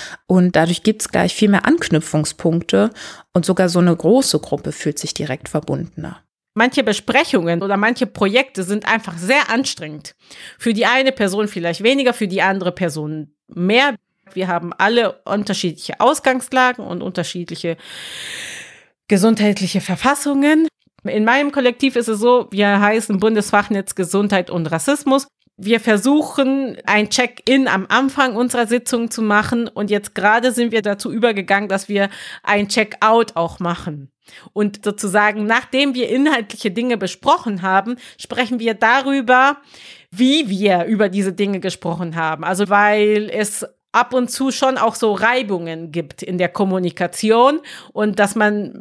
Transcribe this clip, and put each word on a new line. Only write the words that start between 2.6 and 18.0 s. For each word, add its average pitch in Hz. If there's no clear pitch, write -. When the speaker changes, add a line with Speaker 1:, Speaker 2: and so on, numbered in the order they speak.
Speaker 1:
und 175
sogar 185
so 175
eine 175
große 208
Gruppe -
fühlt -
sich -
direkt 135
verbundener. 151
Speaker 2:
Manche 254
Besprechungen 202
oder 196
manche 220
Projekte 202
sind 202
einfach 202
sehr 202
anstrengend. 170
Für 226
die 220
eine 262
Person 208
vielleicht 170
weniger, 254
für 226
die 180
andere 185
Person 156
mehr. 233
Wir 185
haben 170
alle 220
unterschiedliche 190
Ausgangslagen 254
und 180
unterschiedliche 170